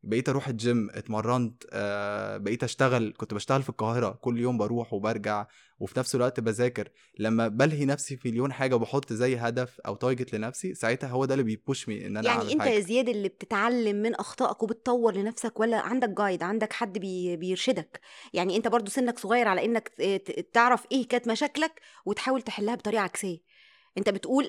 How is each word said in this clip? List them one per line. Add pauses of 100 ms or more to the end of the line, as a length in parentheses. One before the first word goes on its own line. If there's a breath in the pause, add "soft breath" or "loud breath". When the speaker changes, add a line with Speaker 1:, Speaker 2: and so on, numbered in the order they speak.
Speaker 1:
بقيت
أروح
الجيم،
اتمرنت، (100)
آه،
بقيت
أشتغل.
كنت
بشتغل
في
القاهرة،
كل
يوم
بروح
وبرجع، (320 soft breath)
وفي
نفس
الوقت
بذاكر. (300 soft breath)
لما
بلهي
نفسي
في
مليون
حاجة
وبحط
زي
هدف
أو
تارجت
لنفسي،
ساعتها
هو
ده
اللي
بيبوش
مي
إن
أنا
Speaker 2:
يعني،
Speaker 1:
أعمل
Speaker 2:
أنت
Speaker 1:
حاجة.
Speaker 2:
يا
زياد
اللي
بتتعلم
من
أخطائك
وبتطور
لنفسك،
ولا
عندك
جايد،
عندك
حد
بي-،
بيرشدك؟ (320 loud breath)
يعني،
أنت
برضو
سنك
صغير
على
إنك
ت-،
ت-،
تعرف
إيه
كانت
مشاكلك (260 loud breath)
وتحاول
تحلها
بطريقة
عكسية. (600 soft breath)
أنت
بتقول: